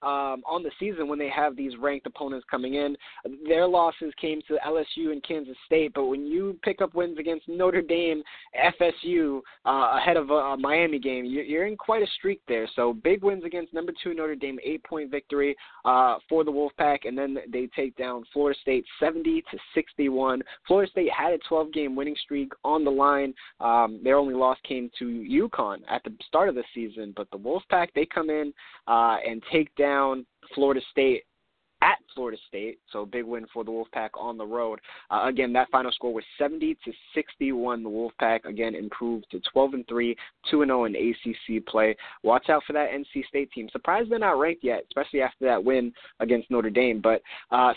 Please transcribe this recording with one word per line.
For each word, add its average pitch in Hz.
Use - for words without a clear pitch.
um, 139
on 170
the 151
season 175
when 147
they 147
have 139
these 135
ranked 139
opponents 135
coming 131
in. 143
Their 165
losses 170
came 156
to 151
L 156
S 151
U 160
and 143
Kansas 143
State, 156
but 139
when 139
you 180
pick -
up 175
wins 170
against 160
Notre 180
Dame, 165
F 165
S 170
U, 156
uh, 131
ahead 170
of 147
a, 147
a 139
Miami 151
game, 127
you're, 135
you're 160
in 214
quite 220
a 202
streak 196
there. 113
So 120
big 170
wins 196
against 170
number 170
two 175
Notre 156
Dame, 135
eight-point 151
victory, 143
uh, 127
for 160
the 151
Wolfpack, 143
and 123
then 135
they 123
take 135
down 123
Florida 143
State 131
seventy 160
to -
sixty-one. 131
Florida 190
State 170
had 165
a 160
twelve-game 156
winning 143
streak 139
on 151
the 143
line. 139
Um, 117
their 131
only 139
loss 131
came 123
to 127
UConn 117
at -
the 110
start 180
of 151
the 120
season, 107
but 104
the 101
Wolfpack, 170
they 151
come 160
in, 151
uh, 117
and 113
take 156
down 143
Florida 139
State 131
at 190
Florida 120
State, 104
so 104
a 104
big 120
win 113
for 117
the 110
Wolfpack 113
on 117
the 107
road. 113
Uh, 104
again, 131
that 127
final 127
score 120
was 110
seventy 156
to 117
sixty-one. 123
The 113
Wolfpack, 113
again, 113
improved 107
to 92
twelve 135
and 127
three, 117
two 151
and 135
oh 123
in 107
A 117
C 117
C 110
play. 110
Watch 117
out 151
for 147
that 147
N 139
C 135
State 139
team. 110
Surprised 214
they're 226
not 190
ranked 165
yet, 117
especially 139
after 131
that 113
win 123
against 117
Notre 113
Dame. 113
But, 113
uh, 123